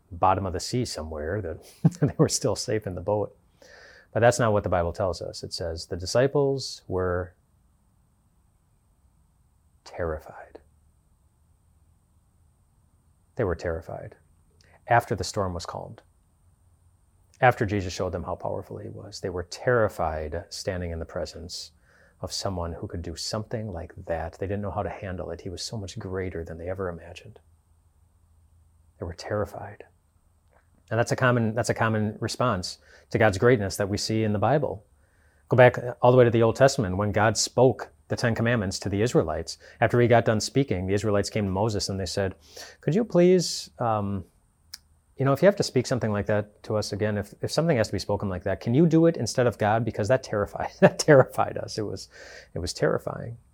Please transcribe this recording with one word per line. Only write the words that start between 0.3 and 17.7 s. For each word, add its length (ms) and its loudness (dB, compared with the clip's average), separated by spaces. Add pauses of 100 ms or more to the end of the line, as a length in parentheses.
of 80 -4
the 60 -4
sea 260 -2
somewhere, 560 -6
that 160 -8 (260)
<laughs> 180 4
they 160 2
were 120 4
still 260 0
safe 320 -4
in 80 -6
the 60 -8
boat. 340 -2 (760)
But 60 0
that's 200 6
not 120 2
what 120 2
the 60 -2
Bible 220 2
tells 300 -4
us. 220 -12
It 100 -12
says 340 -8
the 100 -8
disciples 920 0
were 460 -2 (2500)
terrified. 760 -10 (2750)
They 80 -2
were 120 0
terrified 600 -8 (720)
after 280 2
the 80 -6
storm 300 -4
was 120 -8
calmed, 360 -14 (1400)
after 260 4
Jesus 280 -2